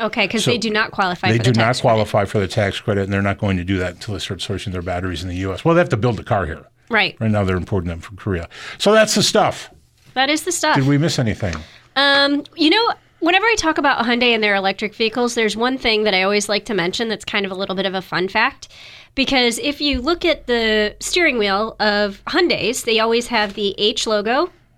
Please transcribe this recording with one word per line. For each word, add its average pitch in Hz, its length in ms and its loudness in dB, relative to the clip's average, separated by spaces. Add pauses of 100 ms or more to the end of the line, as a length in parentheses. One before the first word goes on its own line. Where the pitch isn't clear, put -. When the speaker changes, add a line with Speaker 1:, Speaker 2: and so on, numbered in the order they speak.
Speaker 1:
Okay, 214 280 0
'cause 220 160 -2
Speaker 2:
So 240 80 2
Speaker 1:
they 240 60 2
do 214 120 -2
not 214 220 -2
qualify 185 400 -2
Speaker 2:
they - 60 4
Speaker 1:
for 110 60 0
the 127 80 4
Speaker 2:
do 110 80 2
not 113 60 4
Speaker 1:
tax 127 140 0
credit. 120 140 4
Speaker 2:
qualify 107 300 2
for 107 140 -2
the 95 100 0
tax 101 320 0
credit, 101 220 0
and 98 100 -2
they're 98 80 2
not 98 160 0
going 98 220 0
to 87 60 -4
do 95 140 0
that 90 160 -4
until 104 200 -8
they 87 60 -8
start 98 200 -8
sourcing 95 320 -6
their 90 80 -4
batteries 90 420 -4
in 92 60 -6
the 87 80 -6
U 95 160 -2
S. 85 120 -8
Well, 165 100 4
they 175 60 6
have 175 100 0
to 127 80 2
build 113 180 0
the - 80 -10
car 95 220 0
here. 76 180 -10 (240)
Speaker 1:
Right. 208 320 0
Speaker 2:
Right 110 100 2
now 104 140 2
they're 92 120 0
importing 87 320 -2
them 85 120 -6
from 95 160 -16
Korea. 90 320 -4 (300)
So 202 140 4
that's 214 220 4
the 208 80 2
stuff. - 480 0 (440)
Speaker 1:
That 269 160 0
is 302 140 -2
the 359 80 -2
stuff. 311 240 2
Speaker 2:
Did 135 100 2
we 143 100 4
miss 151 220 0
anything? 101 360 -2 (420)
Speaker 1:
Um, 277 480 2 (120)
you 320 140 4
know, 440 240 2 (260)
whenever 359 240 2
I 466 140 2
talk 320 180 0
about 277 300 0
Hyundai 240 280 2
and 220 80 0
their 208 120 2
electric 196 400 -2
vehicles, 233 400 -2
there's 214 220 0
one 254 200 0
thing 220 280 0
that 202 100 2
I 185 80 2
always 202 260 0
like 208 180 -2
to 233 80 -4
mention 190 340 -2
that's 208 180 -6
kind 202 180 -2
of 190 80 -6
a - 20 -8
little 190 200 -4
bit 190 120 -2
of 185 80 -2
a 190 80 -4
fun 180 260 -4
fact. 226 400 -2 (460)
Because 247 460 2
if 285 200 -4
you 269 220 -2
look 349 240 -2
at 294 200 0
the 220 540 0
steering 311 380 0
wheel 208 420 0
of 208 460 0
Hyundais, 254 580 0
they 226 160 2
always 226 280 0
have 208 260 -2
the 202 240 -2
H 214 280 -2
logo 226 440 0 (280)